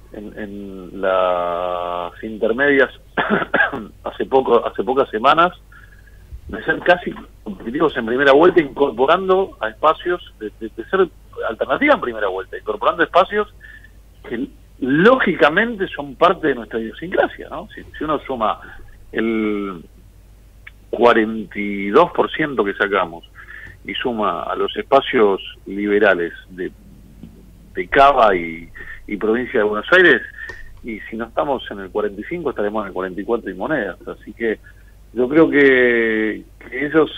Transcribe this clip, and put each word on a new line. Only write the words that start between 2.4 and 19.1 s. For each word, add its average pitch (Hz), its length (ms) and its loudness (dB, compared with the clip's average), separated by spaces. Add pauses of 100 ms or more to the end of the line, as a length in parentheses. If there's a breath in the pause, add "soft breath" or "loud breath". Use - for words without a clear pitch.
<coughs> - 880 -2
hace - 220 -6
poco, 120 400 4
hace 107 180 -4
pocas 131 260 0
semanas, 151 420 2 (960 soft breath)
de - 160 -10
ser 160 160 -4
casi 180 320 2 (320)
competitivos 131 520 -2
en 117 100 -4
primera 135 260 4
vuelta, 170 280 8
incorporando 156 1000 0
a 110 80 -4
espacios, 160 720 -2
de, 107 120 -8 (100)
de, 110 140 -10
de 113 140 -12
ser 190 200 2 (400)
alternativa 131 460 2
en 196 60 -2
primera 110 280 -4
vuelta, 95 280 -8
incorporando 123 460 -2
espacios 196 500 2 (760 loud breath)
que 123 200 -6 (320)
lógicamente 185 1080 2
son 143 260 -12
parte 165 340 2
de 135 60 2
nuestra 113 260 -6
idiosincrasia, - 680 -6
¿no? - 240 -12
Si, - 80 -16 (140)
si - 80 -6
uno 156 160 -2
suma 110 400 -4 (520 loud breath)